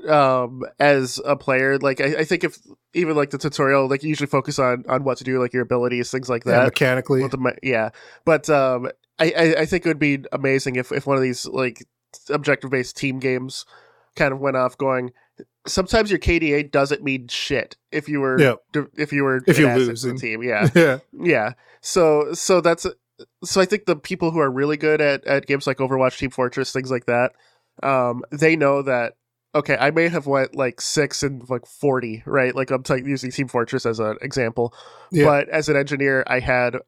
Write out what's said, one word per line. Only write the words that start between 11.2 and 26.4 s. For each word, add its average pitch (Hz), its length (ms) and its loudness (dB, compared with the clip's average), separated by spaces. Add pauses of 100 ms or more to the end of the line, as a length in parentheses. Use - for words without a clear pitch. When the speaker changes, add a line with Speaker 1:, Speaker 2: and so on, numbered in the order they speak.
Speaker 1:
these, 123 220 -4
like, 127 400 -6 (440)
objective-based 139 680 -2
team 135 220 -4
games 131 460 -6 (520)
kind 143 160 0
of 135 60 -8
went 135 180 -2
off 127 200 0
going, 127 340 -2 (560)
sometimes 214 440 0
your 170 80 2
K 170 200 2
D 151 140 0
A 147 100 2
doesn't 143 400 0
mean 131 240 -6
shit - 480 -4 (160)
if 151 180 -4
you 147 120 -2
were 131 180 2
Speaker 2:
Yeah. 127 160 4 (180)
Speaker 1:
d-, 147 100 0 (140)
if 151 160 -4
you 143 100 0
were 131 240 0
Speaker 2:
If 175 100 6
Speaker 1:
an 156 60 6
Speaker 2:
you 135 60 6
Speaker 1:
asset 127 180 2
Speaker 2:
lose 117 140 -6
Speaker 1:
to 131 60 -4
the 123 40 -4
Speaker 2:
and 131 80 -8
Speaker 1:
team. 113 240 -6
Yeah. 110 280 2
Speaker 2:
<laughs> - 40 2
Yeah. 143 240 4 (140)
Speaker 1:
Yeah. 127 400 0 (280)
So, 156 520 2
so 180 280 0
that's, 170 240 0 (580)
so 190 180 0
I 185 40 4
think 208 200 -2
the 170 100 2
people 170 360 -4
who 165 80 -2
are 139 120 2
really 143 260 0
good 151 240 2
at, 143 240 0
at 139 220 0
games 139 200 -2
like 131 100 -2
Overwatch, 131 400 0
Team 135 140 -4
Fortress, 127 420 -2